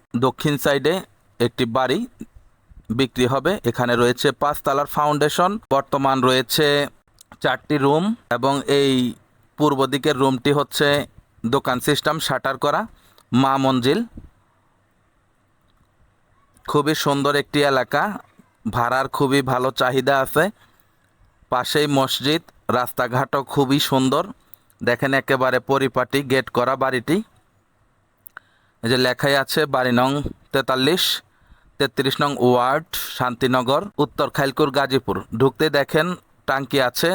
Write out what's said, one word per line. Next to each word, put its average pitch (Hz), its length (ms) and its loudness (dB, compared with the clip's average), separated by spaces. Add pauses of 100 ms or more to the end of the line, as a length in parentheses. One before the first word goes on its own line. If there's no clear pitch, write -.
(180)
দক্ষিণ 131 400 0
সাইডে 143 360 0 (460)
একটি 123 260 0
বাড়ি 127 340 -2 (880)
বিক্রি 127 380 0
হবে। 139 240 0 (140)
এখানে 120 300 0
রয়েছে 120 360 2
পাঁচতলার 143 540 -2
ফাউন্ডেশন, 151 680 0 (220)
বর্তমান 135 480 0
রয়েছে 127 460 2 (720)
চারটি 135 380 -2
রুম 156 380 2 (160)
এবং 135 360 0
এই 139 240 2 (640)
পূর্ব 143 280 2
দিকের 139 320 0
রুমটি 135 340 2
হচ্ছে 143 360 0 (580)
দোকান 127 340 0
সিস্টেম, 151 400 0
শাটার 135 380 -4
করা, 147 240 0 (520)
মা 135 240 4
মঞ্জিল। 135 420 2 (2750)
খুবই 147 300 0
সুন্দর 143 400 0
একটি 143 280 -2
এলাকা, 139 400 0 (640)
ভাড়ার 123 400 0
খুবই 139 340 0
ভালো 131 300 -2
চাহিদা 131 480 0
আছে। 135 240 0 (1040)
পাশেই 131 380 0
মসজিদ, 139 540 0 (280)
রাস্তাঘাটও 127 760 -2
খুবই 139 360 0
সুন্দর। 135 460 0 (560)
দেখেন 120 320 0
একেবারে 127 460 2
পরিপাটি 135 640 0
গেট 131 260 0
করা 123 260 0
বাড়িটি। 131 420 -2 (1700)
এই 113 60 -2
যে 123 80 2
লেখাই 127 380 0
আছে 139 300 0
বাড়ি 127 260 0
নং 123 180 2 (420)
তেতাল্লিশ, 135 520 0 (760)
তেত্রিশ 135 440 -2
নং 147 180 0
ওয়ার্ড, 123 480 2 (300)
শান্তিনগর, 127 640 0 (160)
উত্তর 143 320 -2
খাইলকুর, 143 420 0
গাজীপুর। 131 440 -2 (220)
ঢুকতে 135 320 2
দেখেন 147 380 0 (380)
টাঙ্কি 139 360 -2
আছে, 127 340 0